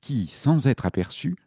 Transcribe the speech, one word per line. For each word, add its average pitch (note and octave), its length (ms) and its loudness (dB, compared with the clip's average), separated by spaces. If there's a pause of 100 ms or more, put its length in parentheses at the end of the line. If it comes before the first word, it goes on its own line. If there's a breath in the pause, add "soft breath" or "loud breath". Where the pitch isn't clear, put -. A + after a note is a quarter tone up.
qui, A2+ 260 -2
sans C#3+ 400 2
être C3 200 2
aperçu, F2+ 500 -2 (100)